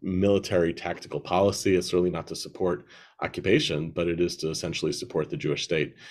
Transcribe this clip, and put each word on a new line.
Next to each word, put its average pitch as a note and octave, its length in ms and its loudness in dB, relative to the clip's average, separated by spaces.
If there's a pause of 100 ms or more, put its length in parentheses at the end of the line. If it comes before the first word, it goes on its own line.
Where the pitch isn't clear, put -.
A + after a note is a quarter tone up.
military F#2+ 720 2
tactical D#2+ 460 -8
policy, G2 560 4
it's F2+ 100 2
certainly F2+ 240 2
not E2 160 -4
to E2+ 80 -10
support - 500 -2 (380)
occupation, F2 680 0
but E2+ 180 -2
it E2+ 120 0
is F2 160 0
to D#2+ 140 -4
essentially D#2+ 420 -2
support D2+ 380 -4
the D#2 60 -4
Jewish D2 260 -2
state. D2+ 320 0 (160)